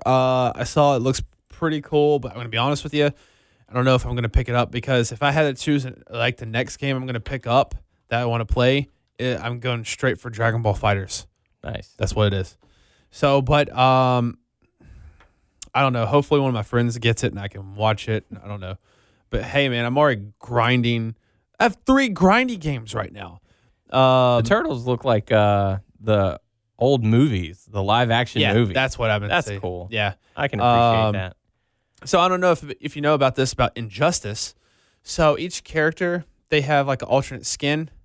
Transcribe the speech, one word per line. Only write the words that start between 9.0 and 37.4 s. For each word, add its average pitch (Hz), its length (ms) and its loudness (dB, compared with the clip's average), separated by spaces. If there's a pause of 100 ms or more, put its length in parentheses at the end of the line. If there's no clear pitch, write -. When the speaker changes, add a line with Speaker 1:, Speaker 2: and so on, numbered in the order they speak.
Speaker 1:
it, 123 220 -4
I'm 120 180 -8
going 120 240 -6
straight 120 360 -4
for 120 100 -12
Dragon 113 320 0
Ball 104 140 2
FighterZ. 98 500 -2 (380)
Speaker 2:
Nice. 107 340 -12
Speaker 1:
That's 107 180 -2
what 107 120 2
it 98 60 0
is. 95 240 -6 (540)
So, 139 300 2
but, 147 340 2
um, 127 640 2 (1400)
I 131 80 2
don't 135 120 2
know. 117 120 0
Hopefully 143 340 2
one 135 100 0
of 123 40 -2
my 107 100 -4
friends 120 340 0
gets 117 260 0
it 123 80 0
and 98 80 -10
I 98 80 -8
can 98 280 -16
watch 107 340 -2
it. 107 160 -2 (180)
I 101 40 -16
don't 104 120 -12
know. 95 180 -12 (520)
But 104 140 -4
hey, 139 260 0
man, 120 160 -2
I'm 123 120 -2
already 139 240 2 (180)
grinding. 120 760 0 (440)
I - 40 2
have 220 220 2
three 262 240 4
grindy 208 500 2
games 131 360 -6
right 107 160 -6
now. 95 300 -16 (540)
Um, 127 480 4
Speaker 2:
The 113 60 -2
Turtles 196 380 0
look 123 180 -2
like, 110 260 0
uh, 101 480 2 (200)
the 101 400 0 (400)
old 127 240 2
movies, 110 680 0
the 101 140 -6
live 113 280 2
action 117 300 -2
Speaker 1:
yeah, 110 120 2
Speaker 2:
movies. 110 220 2
Speaker 1:
that's 131 220 -2
what 117 120 -2
I've 104 120 0
been 101 80 -6
Speaker 2:
That's - 180 -2
Speaker 1:
saying. 101 140 -8
Speaker 2:
cool. 90 300 -8
Speaker 1:
Yeah. 104 220 -2 (220)
Speaker 2:
I 143 120 -4
can 110 120 -6
appreciate 117 460 4
Speaker 1:
Um, 107 80 0
Speaker 2:
that. 95 220 -8 (720)
Speaker 1:
So 175 140 2
I 175 80 4
don't 185 120 0
know 180 120 2
if, 156 120 -2 (160)
if 143 160 -10
you 147 60 -8
know 147 140 2
about 135 200 2
this, 131 180 0
about - 220 -2
Injustice. 110 760 -4 (500)
So 156 340 2
each - 260 -8
character, 160 640 -2 (240)
they 151 120 2
have, 139 260 0
like, 135 140 -2
an - 60 -10
alternate 131 380 0